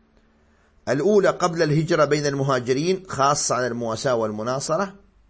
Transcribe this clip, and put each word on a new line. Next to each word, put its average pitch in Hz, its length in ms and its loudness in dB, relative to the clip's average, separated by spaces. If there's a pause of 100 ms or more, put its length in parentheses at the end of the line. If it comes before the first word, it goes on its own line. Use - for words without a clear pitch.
(880)
الأولى 185 400 4
قبل 170 320 0
الهجرة 156 440 2
بين 147 200 0
المهاجرين، 139 840 0
خاصة 139 480 0
على 123 120 0
المواساة 117 480 -2
والمناصرة، 131 800 -4 (340)